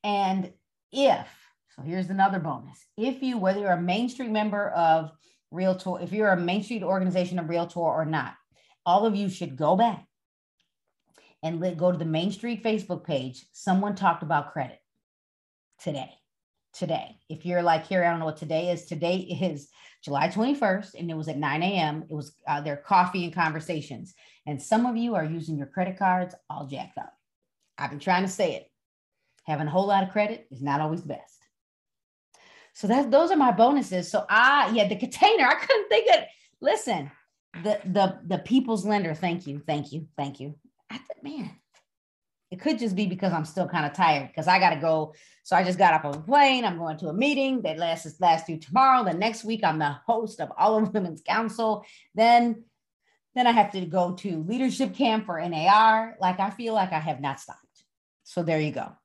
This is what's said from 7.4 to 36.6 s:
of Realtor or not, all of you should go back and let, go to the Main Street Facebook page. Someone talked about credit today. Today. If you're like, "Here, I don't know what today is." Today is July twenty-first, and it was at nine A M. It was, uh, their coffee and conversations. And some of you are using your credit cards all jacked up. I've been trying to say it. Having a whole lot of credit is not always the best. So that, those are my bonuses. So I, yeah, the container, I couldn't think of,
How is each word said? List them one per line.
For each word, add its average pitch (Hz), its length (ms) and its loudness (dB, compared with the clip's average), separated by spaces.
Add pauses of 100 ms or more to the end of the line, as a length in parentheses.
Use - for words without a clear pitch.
of 160 80 -8
Realtor 170 320 -4
or 160 240 0
not, 151 300 -4 (500)
all 185 200 4
of 214 120 0
you 202 120 -2
should 165 280 -8
go 151 180 2
back 214 320 0 (1400)
and 165 160 -6
let, 175 180 -4
go 180 140 2
to 170 80 -2
the 170 60 -4
Main 160 260 0
Street 233 320 -8
Facebook 208 400 -4
page. 131 480 -6
Someone 190 460 -2
talked 180 260 0
about 151 300 -2
credit 135 260 -8 (1040)
today. 143 320 -8 (600)
Today. 151 440 -6 (140)
If 160 160 -12
you're 180 160 0
like, 165 240 2
"Here, 185 180 0
I 170 60 4
don't 170 80 -2
know 160 80 -4
what 156 100 -6
today 160 340 -4
is." 165 140 -4
Today 170 320 -4
is 175 540 -6 (340)
July 143 240 0
twenty-first, 208 680 -2
and 170 160 -10
it 160 60 -6
was 156 120 -6
at 143 100 -6
nine 151 240 -2
A 185 160 0
M. 156 320 -2
It 160 40 -8
was, 147 220 -12 (100)
uh, 147 140 -2
their 147 160 -6
coffee 180 480 2
and 170 80 -8
conversations. 156 840 -6 (320)
And 139 140 -6
some 226 240 2
of 247 100 -2
you 233 200 -4
are 165 100 0
using 156 320 -6
your 139 120 -8
credit 185 300 -6
cards 185 360 0 (160)
all 143 160 -10
jacked 135 320 -12
up. - 160 -14 (640)
I've 143 100 -8
been 147 100 -12
trying 185 260 0
to 190 40 -4
say 180 280 -2
it. - 140 -16 (760)
Having 151 220 -2
a - 20 -4
whole 185 160 2
lot 196 160 2
of 190 80 -4
credit 214 400 -4
is 127 100 -16
not 143 220 0
always 156 180 -2
the - 80 -16
best. - 380 -16 (1300)
So - 140 -6
that, 247 220 2
those 320 200 6
are 392 60 4
my 262 160 6
bonuses. 220 580 2
So - 180 -2
I, 240 460 6
yeah, 208 120 4
the 202 100 -2
container, 349 500 4
I 269 80 6
couldn't 453 340 2
think 466 260 6
of, - 100 4 (360)